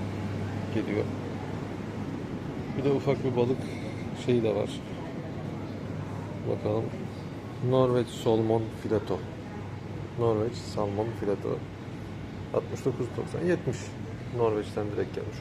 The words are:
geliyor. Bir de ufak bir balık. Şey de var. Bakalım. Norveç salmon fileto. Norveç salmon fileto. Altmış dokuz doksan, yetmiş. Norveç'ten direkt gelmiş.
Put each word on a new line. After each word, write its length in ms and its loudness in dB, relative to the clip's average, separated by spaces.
geliyor. 280 2
Bir 60 2
de 80 6
ufak 340 4
bir 100 2
balık. 220 6
Şey 180 6
de 120 4
var. 140 0
Bakalım. 340 2
Norveç 380 8
salmon 560 6
fileto. 360 2
Norveç 340 4
salmon 540 0
fileto. 300 2
Altmış 320 0
dokuz 220 0
doksan, 300 -2
yetmiş. 300 2
Norveç'ten 540 2
direkt 240 0
gelmiş. 260 -6